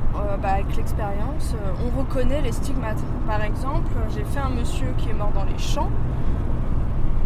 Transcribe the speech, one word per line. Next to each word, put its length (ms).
euh, 220
bah, 120
avec 260
l'expérience, 800
euh, 320
on 120
reconnaît 420
les 100
stigmates. 500
Par 160
exemple, 480
j'ai 100
fait 140
un 120
monsieur 500
qui 100
est 40
mort 180
dans 120
les 140
champs, 320